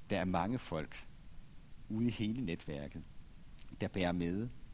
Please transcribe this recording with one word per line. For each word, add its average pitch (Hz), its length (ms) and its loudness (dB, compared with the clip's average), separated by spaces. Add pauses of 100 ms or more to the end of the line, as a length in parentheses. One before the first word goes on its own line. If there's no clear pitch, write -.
(100)
der 98 100 6
er 90 40 4
mange 92 340 4
folk - 500 -2 (800)
ude 110 180 4
i 120 40 6
hele 110 340 2
netværket, 80 580 -2 (800)
der 98 80 2
bærer 87 240 4
med 90 360 4 (260)